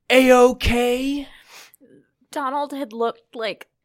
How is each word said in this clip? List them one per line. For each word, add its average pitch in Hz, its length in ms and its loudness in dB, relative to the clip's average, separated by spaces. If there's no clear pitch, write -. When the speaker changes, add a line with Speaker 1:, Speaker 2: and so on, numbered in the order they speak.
Speaker 1:
A-okay? 254 1160 2
Speaker 2:
Donald 285 420 -6
had 269 200 -10
looked 233 420 -6
like 220 320 -10